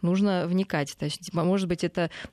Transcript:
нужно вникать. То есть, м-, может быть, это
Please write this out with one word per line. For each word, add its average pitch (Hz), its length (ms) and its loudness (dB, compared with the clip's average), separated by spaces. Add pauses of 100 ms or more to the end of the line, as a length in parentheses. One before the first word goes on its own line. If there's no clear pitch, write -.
нужно 185 460 2
вникать. 175 500 0
То - 80 -4
есть, - 280 -8
м-, 170 120 0
может 190 220 2
быть, 170 160 -2
это 170 260 -2 (240)